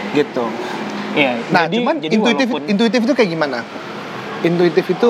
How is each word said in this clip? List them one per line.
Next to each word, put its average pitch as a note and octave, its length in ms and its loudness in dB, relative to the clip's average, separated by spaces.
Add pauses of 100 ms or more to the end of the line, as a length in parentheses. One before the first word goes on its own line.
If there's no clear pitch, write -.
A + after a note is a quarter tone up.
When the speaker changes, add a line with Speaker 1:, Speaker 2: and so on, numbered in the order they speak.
(140)
Speaker 1:
Gitu. C#3+ 300 0 (680)
Speaker 2:
Iya, C#3 180 2 (180)
Speaker 1:
Nah, E3+ 160 4
Speaker 2:
jadi, F3+ 120 -2
Speaker 1:
cuman B3+ 200 0
Speaker 2:
jadi D#3 160 -2
Speaker 1:
intuitif, A3+ 340 4
Speaker 2:
walaupun D3 180 -4
Speaker 1:
intuitif A3 360 2
itu B3 120 2
kayak A3 160 4
gimana? D3 280 -2 (840)
Intuitif E3+ 440 2
itu F#3 240 2